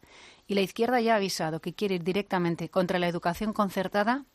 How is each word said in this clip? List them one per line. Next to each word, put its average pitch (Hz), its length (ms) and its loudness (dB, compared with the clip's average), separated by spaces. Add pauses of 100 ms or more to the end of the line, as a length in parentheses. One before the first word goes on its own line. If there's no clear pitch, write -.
(460)
y 202 80 -4
la 196 60 2
izquierda 226 400 0
ya 226 140 4
ha - 20 4
avisado 170 420 -2
que 165 160 -8
quiere 196 220 -2
ir 170 80 -4
directamente 175 640 0
contra 185 320 0
la 175 80 2
educación 175 440 -2
concertada 208 720 0 (100)